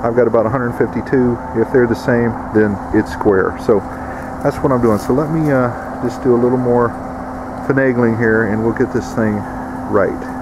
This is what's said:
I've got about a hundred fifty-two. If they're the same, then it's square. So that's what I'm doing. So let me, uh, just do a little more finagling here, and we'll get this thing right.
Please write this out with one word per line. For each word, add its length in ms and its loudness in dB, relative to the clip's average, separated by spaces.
I've 120 0
got 120 4
about 180 2
a 40 0
hundred 240 -2
fifty-two. 640 0
If 180 0
they're 140 6
the 80 0
same, 360 0
then 240 4
it's 180 2
square. 540 2
So 140 4
that's 140 0
what 140 0
I'm 100 2
doing. 180 4
So 140 -2
let 180 0
me, 200 0
uh, 520 -2
just 200 -6
do 120 4
a 20 4
little 220 2
more 300 2
finagling 520 2
here, 240 4
and 200 0
we'll 140 0
get 160 0
this 200 -4
thing 220 0
right. 500 -2